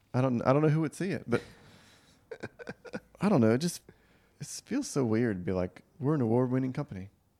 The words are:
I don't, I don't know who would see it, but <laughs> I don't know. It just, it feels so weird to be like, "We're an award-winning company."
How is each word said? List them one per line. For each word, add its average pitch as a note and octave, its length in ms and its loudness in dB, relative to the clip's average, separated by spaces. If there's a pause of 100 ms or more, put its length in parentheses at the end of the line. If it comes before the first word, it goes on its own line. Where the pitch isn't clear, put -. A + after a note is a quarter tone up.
(140)
I B2 80 2
don't, B2+ 220 2
I C3 100 6
don't D3 80 4
know D#3 80 6
who D3+ 120 2
would D3+ 140 -4
see F3+ 140 -4
it, - 180 -6
but A#2 140 0 (920)
<laughs> - 80 -14 (800)
I F#3 80 2
don't E3+ 120 4
know. A2 100 6
It A#2+ 80 4
just, E3+ 220 -6 (580)
it D3 80 -12 (180)
feels C4+ 220 -4
so C#3 160 -2
weird A2+ 360 0
to F2+ 40 -8
be G2 80 -2
like, F#2 300 -2 (180)
"We're C#3+ 160 0
an C#3+ 60 0
award-winning B2+ 520 0
company." G2+ 360 -10 (300)